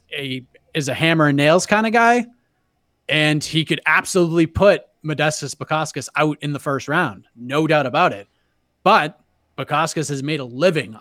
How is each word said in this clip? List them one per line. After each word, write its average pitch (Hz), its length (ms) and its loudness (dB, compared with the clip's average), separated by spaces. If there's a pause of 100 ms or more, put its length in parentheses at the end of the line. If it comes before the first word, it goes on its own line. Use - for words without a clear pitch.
(160)
a, 131 280 -8 (300)
is 143 140 -4
a 123 60 -4
hammer 160 340 2
and 139 100 2
nails 160 260 4
kinda 220 260 0
guy, 233 360 2 (840)
and 151 340 2
he 156 220 -2
could 156 220 -4
absolutely 170 600 2
put 185 360 2 (200)
Modestas 151 520 -4
Bukauskas 151 640 -6
out 151 260 0
in 147 100 -6
the 139 60 -6
first 135 300 -6
round. 139 380 -4 (100)
No 135 300 -2
doubt 147 200 2
about 156 260 2
it. 101 140 -14 (560)
But 180 360 2 (380)
Bukauskas 151 540 -2
has 135 120 -6
made 147 180 -4
a 131 40 -10
living 127 560 -2